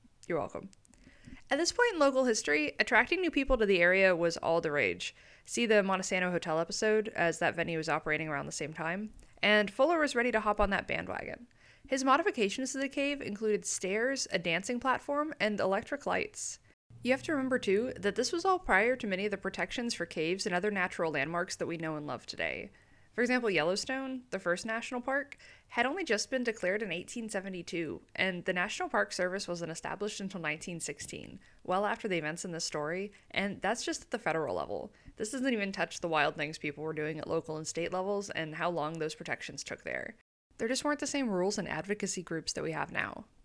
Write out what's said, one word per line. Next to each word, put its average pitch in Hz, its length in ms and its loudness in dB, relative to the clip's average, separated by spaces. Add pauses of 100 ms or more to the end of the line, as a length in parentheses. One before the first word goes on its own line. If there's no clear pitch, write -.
(280)
You're 170 100 0
welcome. - 320 -6 (800)
At 269 80 2
this 330 140 2
point 480 220 4
in 339 60 -2
local 269 260 6
history, 294 540 2
attracting 247 400 6
new 349 120 2
people 269 260 4
to 220 80 4
the 190 160 6
area 185 340 8
was 170 220 2
all 165 240 2
the 160 100 0
rage. 131 440 2 (280)
See - 220 0
the 214 160 8
Montesano 185 480 2
Hotel 165 300 0
episode, 214 560 2
as 165 240 2
that 170 160 2
venue 165 240 0
was 160 100 -4
operating 156 380 0
around 143 180 -4
the 151 60 -8
same 156 220 -6
time. 175 360 -4 (320)
And 208 300 6
Fuller 320 260 4
was 294 180 2
ready 240 160 2
to 220 80 2
hop 208 200 0
on 202 100 6
that 190 180 0
bandwagon. - 600 -6 (400)
His 262 160 0
modifications 262 680 2
to 277 40 -4
the 269 120 0
cave 285 320 0
included 208 440 0
stairs, 233 680 -2
a - 60 -8
dancing 180 420 -2
platform, 285 600 -2
and 208 200 0
electric 220 460 -2
lights. - 540 -4 (420)
You 240 100 0
have 262 120 2
to - 80 -4
remember, 262 280 0
too, 214 380 2
that 196 180 -2
this - 180 0
was 339 100 -2
all 370 160 4
prior 233 380 4
to 240 100 -6
many 190 160 -2
of 208 80 0
the 196 60 -4
protections 190 560 -4
for 170 120 -4
caves 170 400 -2
and 190 80 0
other 180 160 2
natural 185 440 0
landmarks 165 420 -2
that 165 120 -4
we 165 100 -4
know 160 180 -4
and 147 100 -6
love 131 200 -8
today. 78 460 -4 (420)
For 226 80 0
example, 247 280 2
Yellowstone, 247 840 0
the 190 80 -2
first 180 260 0
national 226 340 -4
park, 269 380 -2 (320)
had 247 160 2
only 349 180 0
just 208 260 0
been 254 140 0
declared 214 380 0
in 208 100 -4
eighteen 214 380 -6
seventy-two, 180 720 -4 (140)
and 180 280 0
the - 80 -2
National 190 380 -2
Park 202 240 0
Service 185 340 -2
wasn't 170 240 -4
established 208 480 -6
until 190 220 -6
nineteen 160 400 -6
sixteen, - 580 -10 (240)
well 190 220 0
after 214 240 -2
the 180 80 2
events 156 260 -4
in 185 80 -6
this 165 140 -4
story, 170 480 -4 (180)
and 196 300 -2
that's 220 240 0
just 330 160 -4
at - 100 -10
the 233 80 -2
federal 156 360 0
level. 87 360 -4 (240)
This 208 160 -4
doesn't 262 220 0
even 196 180 0
touch 180 300 -4
the 175 80 -2
wild 151 260 2
things 156 220 -6
people 147 260 -6
were 156 80 -4
doing 156 260 -4
at - 120 -8
local 160 260 -2
and 156 120 -8
state 170 260 -4
levels 196 380 -2
and 156 240 -4
how 170 140 0
long 165 300 -2
those 156 160 -2
protections - 480 -8
took - 220 -10
there. - 300 -6 (420)
There 233 100 -2
just 262 160 0
weren't 294 160 0
the 285 80 -2
same 277 220 0
rules 185 280 2
and 202 120 -4
advocacy 202 540 -4
groups 165 300 -4
that 147 100 -4
we 160 100 -2
have 151 180 -4
now. - 340 -6 (200)